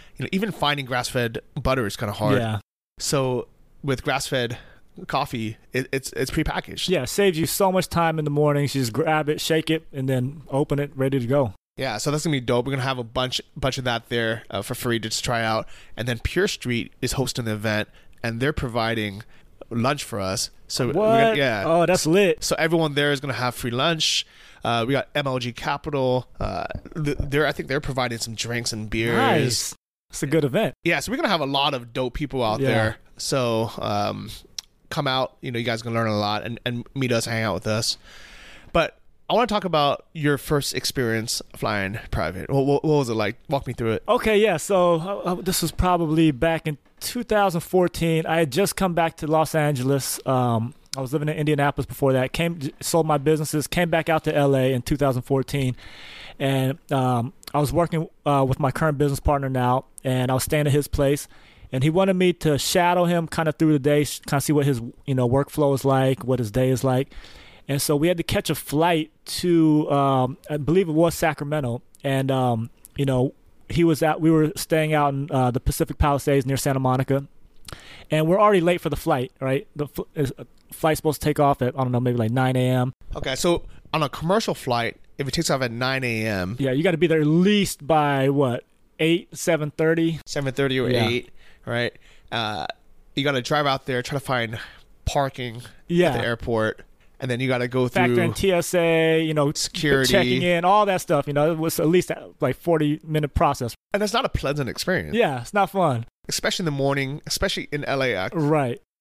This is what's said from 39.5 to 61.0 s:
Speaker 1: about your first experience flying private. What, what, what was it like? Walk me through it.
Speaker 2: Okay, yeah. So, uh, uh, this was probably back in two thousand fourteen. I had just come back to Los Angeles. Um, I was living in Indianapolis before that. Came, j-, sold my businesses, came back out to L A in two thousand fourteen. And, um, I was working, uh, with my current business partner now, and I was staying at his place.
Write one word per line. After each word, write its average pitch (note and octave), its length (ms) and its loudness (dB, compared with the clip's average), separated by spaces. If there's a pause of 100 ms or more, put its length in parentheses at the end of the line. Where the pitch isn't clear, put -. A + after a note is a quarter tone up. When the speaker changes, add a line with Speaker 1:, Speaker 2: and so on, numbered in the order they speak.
Speaker 1:
about D3+ 500 0
your D3 240 0
first - 360 -4
experience A2+ 680 -4 (140)
flying G#2 420 -4 (120)
private. F2 380 -4
What, C3+ 160 2
what, C#3 200 2
what D3+ 140 4
was B2+ 120 0
it A2+ 40 -2
like? A2 220 -2 (140)
Walk C#3 160 -2
me B2 80 -8
through A2+ 180 -2
it. G#2 160 -2
Speaker 2:
Okay, A3 300 2
yeah. G#3 180 4
So, F3+ 380 2
uh, F3+ 240 -4
uh, F3+ 160 -4
this F3+ 260 -2
was D#3+ 120 -2
probably E3 580 4
back D#3+ 360 -2
in D3+ 120 -4 (220)
two - 220 -6
thousand G3 380 2
fourteen. E3 640 2
I D#3+ 140 0
had D#3+ 120 2
just F3+ 260 0
come F#3 180 0
back E3 240 0
to D#3+ 80 -6
Los D#3 280 2
Angeles. C#3 720 0
Um, B2 460 0 (240)
I C3+ 40 -6
was B2+ 120 -6
living D3+ 160 -2
in D3+ 80 -4
Indianapolis C#3+ 500 0
before - 260 2
that. C3 200 2
Came, E3+ 280 -2
j-, C3+ 200 -6
sold E3 240 0
my D#3 140 2
businesses, D3+ 480 0
came F3 240 0
back E3 180 0
out D#3+ 160 2
to F3 120 -2
L C#3+ 180 4
A C3 180 2
in B2 100 -2
two D3+ 140 0
thousand C3 260 0
fourteen. C3+ 520 -2 (640)
And, C3+ 400 0 (140)
um, B2+ 400 0 (200)
I C#3+ 60 0
was C#3 140 0
working, E3 360 0 (180)
uh, C#3 200 4
with B2+ 120 -2
my C#3 140 0
current D3+ 260 0
business C#3 220 0
partner C#3 280 0
now, B2+ 360 2 (180)
and B2+ 280 0
I C3 40 2
was B2+ 80 0
staying D3+ 240 0
at C#3 60 4
his C#3+ 160 2
place. C#3+ 400 0 (420)